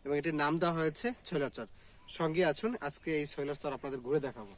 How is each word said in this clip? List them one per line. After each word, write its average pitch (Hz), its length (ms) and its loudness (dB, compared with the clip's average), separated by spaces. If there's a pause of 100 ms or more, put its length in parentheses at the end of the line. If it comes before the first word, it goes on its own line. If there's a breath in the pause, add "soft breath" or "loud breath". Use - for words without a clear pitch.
এবং 143 160 0
এটির 156 220 0
নাম 147 180 4
দেওয়া 170 180 4
হয়েছে 160 280 2 (220)
ছয়লাচর। 135 380 0 (520 loud breath)
সঙ্গে 160 240 2 (100)
আসুন, 220 180 0 (160)
আজকে - 240 -4 (100)
এই 147 120 0
ছয়লাচর 143 440 -2
আপনাদের 135 300 -4
ঘুরে 143 220 4
দেখাবো। 104 300 -8